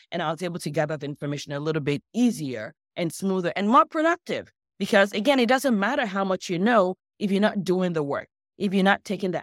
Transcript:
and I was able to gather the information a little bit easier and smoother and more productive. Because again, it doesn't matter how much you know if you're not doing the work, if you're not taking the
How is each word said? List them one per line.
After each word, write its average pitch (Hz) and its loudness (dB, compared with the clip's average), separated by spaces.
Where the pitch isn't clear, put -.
and 170 -4
I 156 -2
was 165 -8
able 175 -4
to 170 -6
gather 151 -2
the 143 -10
information 143 -6
a 143 -4
little 156 -2
bit 143 -2
easier 147 -2
and 170 -2
smoother 185 -2
and 202 0
more 285 6
productive. 311 -2
Because 202 2
again, 254 2
it 233 2
doesn't 254 2
matter 240 0
how 196 -2
much 185 -2
you 170 -2
know 190 4
if 196 -2
you're 196 2
not 208 2
doing 180 0
the 160 0
work, 139 -4
if 190 -2
you're 196 4
not 196 2
taking 185 -4
the 170 -4